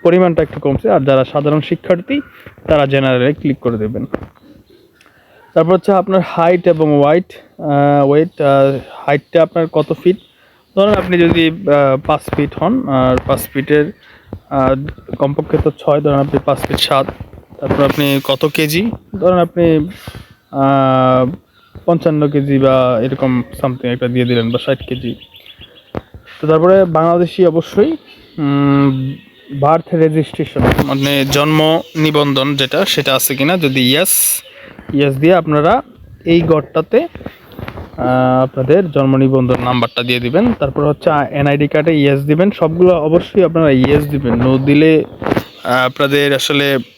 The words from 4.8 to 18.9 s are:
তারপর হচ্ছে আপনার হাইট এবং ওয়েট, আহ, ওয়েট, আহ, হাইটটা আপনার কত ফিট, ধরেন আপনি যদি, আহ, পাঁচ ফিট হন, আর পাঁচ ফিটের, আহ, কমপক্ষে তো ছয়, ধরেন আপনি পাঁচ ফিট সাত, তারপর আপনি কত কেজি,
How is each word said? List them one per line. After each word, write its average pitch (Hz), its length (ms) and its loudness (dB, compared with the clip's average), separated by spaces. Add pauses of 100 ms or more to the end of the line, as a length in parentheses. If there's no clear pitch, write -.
তারপর 165 200 2
হচ্ছে 185 180 0
আপনার 190 300 2
হাইট 175 460 0
এবং 156 360 2
ওয়েট, 165 300 0
আহ, 143 760 0
ওয়েট, 156 320 0
আহ, 139 380 2 (260)
হাইটটা 147 380 0
আপনার 160 240 -2
কত 151 260 -2 (100)
ফিট, 185 140 2 (580)
ধরেন 202 180 2
আপনি 180 240 0
যদি, 165 340 2
আহ, 143 460 0
পাঁচ 151 240 -2 (140)
ফিট 143 140 -2 (120)
হন, 220 280 -2
আর 127 280 2 (100)
পাঁচ 135 120 -2 (140)
ফিটের, 151 380 0 (580)
আহ, 135 640 -4
কমপক্ষে 147 480 -2
তো 151 160 0
ছয়, 147 220 0
ধরেন 143 180 0
আপনি 139 260 -2
পাঁচ 139 140 -2
ফিট 135 180 -6
সাত, 135 300 -2 (520)
তারপর 143 240 -2
আপনি 139 400 0
কত 139 220 -2
কেজি, 160 460 -2 (240)